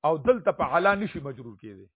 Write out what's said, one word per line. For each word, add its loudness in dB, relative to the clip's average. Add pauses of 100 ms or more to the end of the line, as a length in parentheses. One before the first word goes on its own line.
او 2
دلته 2
په -2
علا 4
نشي -6
مجرور -12
کېدی. -18